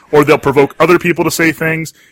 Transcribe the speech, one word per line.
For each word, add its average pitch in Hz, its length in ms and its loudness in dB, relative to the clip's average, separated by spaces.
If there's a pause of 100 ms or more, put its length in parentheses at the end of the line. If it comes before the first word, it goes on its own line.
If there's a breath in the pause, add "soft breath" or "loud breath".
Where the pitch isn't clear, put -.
(140 soft breath)
or 147 100 4
they'll 143 140 2
provoke 139 420 0
other 165 180 2
people 170 280 -4
to 160 60 -4
say 160 200 -2
things. 160 420 -6 (180 soft breath)